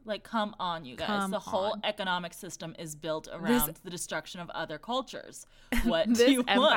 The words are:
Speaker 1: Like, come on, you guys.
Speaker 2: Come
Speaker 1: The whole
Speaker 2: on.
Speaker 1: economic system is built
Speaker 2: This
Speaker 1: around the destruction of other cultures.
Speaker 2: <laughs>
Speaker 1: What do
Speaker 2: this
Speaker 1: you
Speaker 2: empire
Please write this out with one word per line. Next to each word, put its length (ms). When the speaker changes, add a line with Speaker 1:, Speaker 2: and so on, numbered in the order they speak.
Speaker 1:
Like, 180
come 380
on, 240
you 100
guys. 120
Speaker 2:
Come 240
Speaker 1:
The 80
whole 340
Speaker 2:
on. 120
Speaker 1:
economic 500
system 440
is 160
built 340
Speaker 2:
This 60
Speaker 1:
around 480
the 60
destruction 520
of 100
other 260
cultures. 680
Speaker 2:
<laughs> 120
Speaker 1:
What 240
do 60
Speaker 2:
this 180
Speaker 1:
you 140
Speaker 2:
empire 120